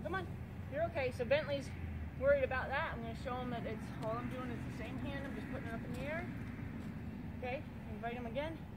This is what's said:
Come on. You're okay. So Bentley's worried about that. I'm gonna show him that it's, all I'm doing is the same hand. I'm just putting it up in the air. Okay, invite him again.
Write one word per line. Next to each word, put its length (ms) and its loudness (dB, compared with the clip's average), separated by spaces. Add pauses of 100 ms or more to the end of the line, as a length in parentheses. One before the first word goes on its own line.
Come 120 0
on. 120 0 (460)
You're 120 4
okay. 320 2
So 60 2
Bentley's 460 4 (500)
worried 240 8
about 260 2
that. 240 2
I'm 80 -2
gonna 220 -4
show 120 0
him 160 0
that 140 0
it's, 220 -2 (160)
all 140 2
I'm 120 -2
doing 200 -2
is 100 -2 (120)
the 120 -4
same 220 -4
hand. 200 -2
I'm 100 -4
just 160 -4
putting 160 -2
it 60 -2
up 120 -2
in 160 -2
the 80 -2
air. 160 0 (1120)
Okay, 220 -2 (320)
invite 200 -2
him 120 -4
again. 320 0 (200)